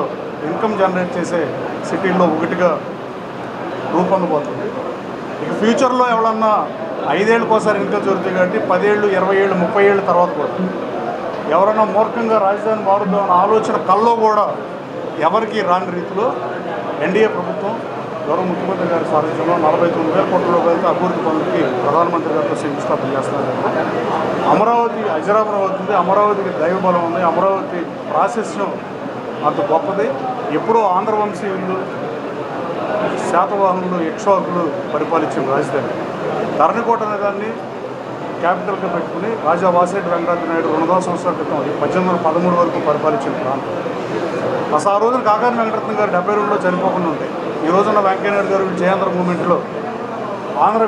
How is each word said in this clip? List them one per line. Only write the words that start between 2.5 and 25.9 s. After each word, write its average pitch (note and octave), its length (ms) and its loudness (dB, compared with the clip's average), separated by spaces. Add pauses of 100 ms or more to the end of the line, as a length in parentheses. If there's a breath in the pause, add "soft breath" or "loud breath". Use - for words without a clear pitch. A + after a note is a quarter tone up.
రూపొందబోతుంది. D#3+ 720 0 (760)
ఇక - 80 -4 (100)
ఫ్యూచర్లో B3 440 4 (100)
ఎవరన్నా A3 360 2 (640)
ఐదేళ్ళకోసారి G#3+ 640 4
ఎన్నికలు G3 280 -2
జరుగుతాయి F#3 280 0
కాబట్టి F3+ 240 2 (100)
పదేళ్ళు, G#3 360 4 (120)
ఇరవై F#3+ 240 2
ఏళ్ళు, F#3+ 200 2
ముప్పై G3+ 280 2
ఏళ్ళ G3 200 2
తర్వాత F3 280 4
కూడా D#3+ 120 -2 (1040)
ఎవరైనా G#3+ 300 4 (100)
మూర్ఖంగా A3 420 2 (100)
రాజధాని G#3 420 0
మారుద్దామన్న G3 560 4
ఆలోచన A3 320 4 (120)
కల్లో A3 240 6 (140)
కూడా G#3 180 4 (840)
ఎవరికీ G#3+ 300 0 (120)
రాని F3+ 260 2
రీతిలో F#3 300 -2 (800)
ఎన్డీఏ G#3 300 4
ప్రభుత్వం F#3 380 -4 (500)
గౌరవ E3 240 0
ముఖ్యమంత్రి F3 400 -2
గారి E3 220 0
సారథ్యంలో D#3+ 420 0 (100)
నలభై E3+ 300 4
తొమ్మిది D#3+ 220 0
వేల F#3+ 160 4
కోట్ల F3+ 240 2
రూపాయలతో E3+ 360 2
అభివృద్ధి F3+ 360 0
పనులకి D#3 340 0 (220)
ప్రధానమంత్రి D#3+ 520 2
గారితో D3+ 240 0
శంకుస్థాపన C#3 560 -2
చేస్తున్నారు. C3 380 -2 (1000)
అమరావతి A3+ 500 2 (140)
అజరామరం G3+ 480 2
అవుతుంది, F#3+ 380 -2